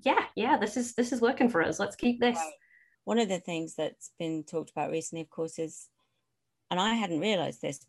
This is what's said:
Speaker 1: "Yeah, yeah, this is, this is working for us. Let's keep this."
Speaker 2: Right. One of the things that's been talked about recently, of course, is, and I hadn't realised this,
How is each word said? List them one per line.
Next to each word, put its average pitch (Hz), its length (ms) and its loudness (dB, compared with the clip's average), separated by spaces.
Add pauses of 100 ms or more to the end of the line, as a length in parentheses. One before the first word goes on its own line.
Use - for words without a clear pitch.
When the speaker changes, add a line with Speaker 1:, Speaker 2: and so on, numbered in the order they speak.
Speaker 1:
"Yeah, 330 220 2 (100)
yeah, 254 220 2
this 214 180 0
is, 240 200 -2
this 240 160 2
is 247 100 0
working 247 280 6
for 165 120 2
us. - 180 0
Let's 202 160 -2
keep 240 240 2
this." 240 180 4
Speaker 2:
Right. 160 160 -4 (500)
One 214 160 2
of 220 100 2
the 185 100 0
things 165 360 -6
that's - 420 -6
been 160 260 -4
talked 156 280 -6
about 147 180 -4
recently, 165 320 -6
of 156 80 -12
course, 165 300 -8
is, 160 280 -8 (840)
and 175 80 0
I 220 160 2
hadn't 180 260 0
realised 170 400 0
this, 143 280 -8